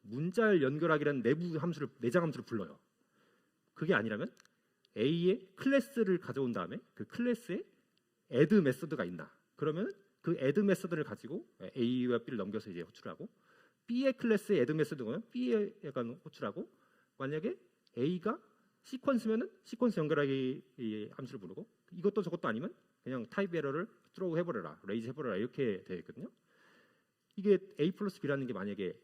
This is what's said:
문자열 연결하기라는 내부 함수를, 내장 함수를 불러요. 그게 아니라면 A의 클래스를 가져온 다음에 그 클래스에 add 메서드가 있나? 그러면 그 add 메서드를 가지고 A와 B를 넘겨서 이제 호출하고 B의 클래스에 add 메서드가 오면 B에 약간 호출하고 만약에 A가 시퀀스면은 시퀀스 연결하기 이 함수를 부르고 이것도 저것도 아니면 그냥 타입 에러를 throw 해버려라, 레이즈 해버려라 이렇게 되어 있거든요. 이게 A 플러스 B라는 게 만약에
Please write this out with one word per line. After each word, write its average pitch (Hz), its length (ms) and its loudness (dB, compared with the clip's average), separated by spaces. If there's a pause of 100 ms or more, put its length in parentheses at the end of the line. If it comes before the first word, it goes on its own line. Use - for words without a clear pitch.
문자열 170 600 2
연결하기라는 147 600 2
내부 160 360 2
함수를, 147 300 -4 (100)
내장 123 240 2
함수를 131 220 -2
불러요. - 340 -6 (960)
그게 160 200 2
아니라면 110 380 0 (640)
A의 170 500 2 (100)
클래스를 233 640 2
가져온 127 340 -2
다음에 104 280 -4 (140)
그 - 100 -10
클래스에 240 580 -4 (680)
add 156 300 6
메서드가 139 420 0
있나? 87 260 -8 (260)
그러면 165 360 -2 (300)
그 165 180 0
add 147 220 4
메서드를 170 420 0
가지고 139 420 -10 (300)
A와 123 420 2
B를 113 200 -6
넘겨서 104 320 -4
이제 87 100 -8
호출하고 90 480 -12 (580)
B의 254 280 2
클래스에 214 440 2
add 127 140 4
메서드가 147 360 -2
오면 170 220 -6
B에 240 440 0 (100)
약간 131 400 -6
호출하고 160 460 -8 (480)
만약에 156 400 -4 (380)
A가 180 440 -2 (420)
시퀀스면은 240 680 0 (140)
시퀀스 240 340 0
연결하기 139 640 0 (160)
이 107 340 -6
함수를 127 280 -12
부르고 151 260 -12 (260)
이것도 196 300 0
저것도 175 260 -4
아니면 123 260 -4 (280)
그냥 123 260 -6
타입 196 260 -2
에러를 151 320 -2 (280)
throw 175 240 -2
해버려라, 107 460 -4
레이즈 110 240 -4
해버려라 127 280 -4
이렇게 107 480 -2
되어 90 140 -8
있거든요. 151 300 -14 (1080)
이게 196 220 6 (200)
A 165 140 2
플러스 196 280 -6
B라는 139 260 0
게 120 80 -4
만약에 95 500 -4